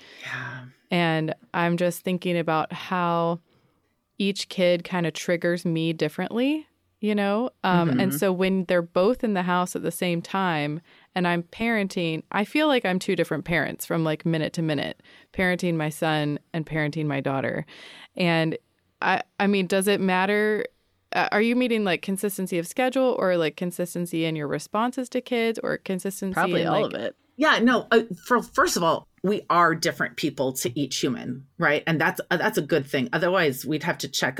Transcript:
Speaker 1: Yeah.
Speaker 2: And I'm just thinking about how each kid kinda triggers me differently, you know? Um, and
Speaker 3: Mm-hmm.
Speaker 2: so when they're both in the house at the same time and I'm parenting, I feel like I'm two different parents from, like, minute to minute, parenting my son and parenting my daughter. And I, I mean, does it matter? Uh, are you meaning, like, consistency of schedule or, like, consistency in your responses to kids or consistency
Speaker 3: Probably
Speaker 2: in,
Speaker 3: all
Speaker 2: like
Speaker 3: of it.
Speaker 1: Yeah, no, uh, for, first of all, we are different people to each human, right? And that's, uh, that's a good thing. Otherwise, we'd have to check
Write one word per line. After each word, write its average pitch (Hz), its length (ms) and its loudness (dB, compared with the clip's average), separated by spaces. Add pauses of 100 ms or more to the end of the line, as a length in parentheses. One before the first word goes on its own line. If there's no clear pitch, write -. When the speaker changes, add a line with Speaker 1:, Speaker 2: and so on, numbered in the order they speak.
(220)
Speaker 1:
Yeah. 127 380 -10 (300)
Speaker 2:
And 160 440 0 (180)
I'm 170 240 2
just 175 260 0
thinking 180 360 -2
about 160 340 0
how 170 680 -2 (760)
each 196 320 -2
kid 175 360 2
kinda 170 260 -2
triggers 175 540 -2
me 165 280 0
differently, 226 760 -2 (320)
you 208 160 0
know? 208 340 0 (140)
Um, 175 260 4
and 127 100 2 (120)
Speaker 3:
Mm-hmm. 139 60 -2
Speaker 2:
so 190 140 2
when 185 340 2
they're 180 140 4
both 185 440 2
in 214 100 0
the 180 80 0
house 180 320 0
at - 80 -6
the 165 80 -2
same 170 320 -2
time 160 580 -2 (360)
and 180 100 2
I'm 175 160 2
parenting, 190 880 -2
I 202 140 0
feel 302 240 2
like 254 160 4
I'm 185 160 0
two 190 160 0
different 165 280 -2
parents - 400 -2
from, 165 200 0
like, 156 200 -2
minute 165 300 0
to 170 80 -4
minute, 151 400 -2 (300)
parenting 180 420 0
my 156 140 0
son 151 500 0 (140)
and 160 120 -4
parenting 151 420 -2
my 139 140 0
daughter. 135 460 -2 (500)
And 165 400 2 (460)
I, 185 200 2 (180)
I 202 80 2
mean, 196 180 2
does 190 220 0
it 202 120 2
matter? 202 640 0 (480)
Uh, - 200 0
are 208 100 2
you 233 140 2
meaning, 233 280 2
like, 175 180 0
consistency 190 560 -4
of 170 80 -2
schedule 254 520 0
or, 185 180 2
like, 160 200 0
consistency 175 680 -4
in 160 120 0
your 147 120 -4
responses 233 640 -4
to 254 100 -2
kids 226 420 -2
or - 160 -2
consistency 190 560 -6
Speaker 3:
Probably 170 280 2
Speaker 2:
in, - 60 0
Speaker 3:
all 151 140 2
Speaker 2:
like 135 120 -4
Speaker 3:
of - 60 -6
it. 110 160 -6 (200)
Speaker 1:
Yeah, 262 220 4
no, 233 320 4
uh, 226 120 6 (220)
for, 240 180 2
first - 340 0
of 180 80 0
all, 156 240 2 (160)
we 196 260 0
are 165 240 6
different 160 420 -2
people 135 360 0
to 123 260 -4
each 143 200 -2
human, 127 480 -4 (120)
right? 151 280 2
And 165 140 2
that's, 175 200 0 (100)
uh, 180 60 2
that's 208 220 0
a 170 40 0
good 143 240 0
thing. 127 260 -2
Otherwise, 165 540 0
we'd 143 160 -2
have 160 160 -2
to 139 100 -8
check 135 320 -2